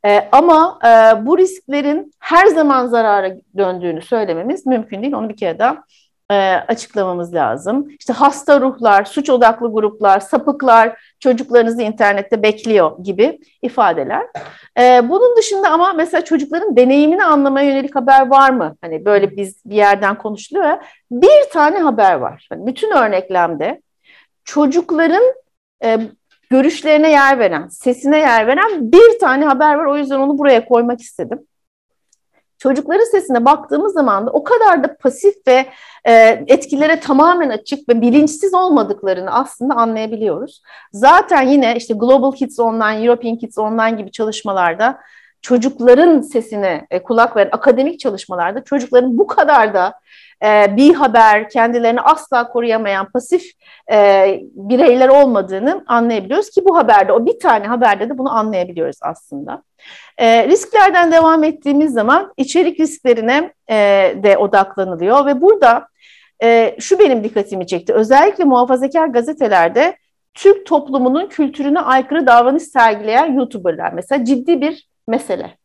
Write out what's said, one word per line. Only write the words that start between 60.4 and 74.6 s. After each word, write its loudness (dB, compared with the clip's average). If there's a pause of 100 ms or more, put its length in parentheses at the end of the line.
risklerden 2
devam 2
ettiğimiz -2
zaman -2
içerik -2
risklerine, -2 (160)
e, -2 (480)
de 4
odaklanılıyor 0
ve -2
burada, 2 (560)
e, 2
şu -2
benim 2
dikkatimi -6
çekti. -6
Özellikle 2
muhafazakar 0
gazetelerde 0 (360)
Türk 2
toplumunun -2
kültürüne -4
aykırı -2
davranış 2
sergileyen 0
YouTuber'lar -4
mesela -6
ciddi -2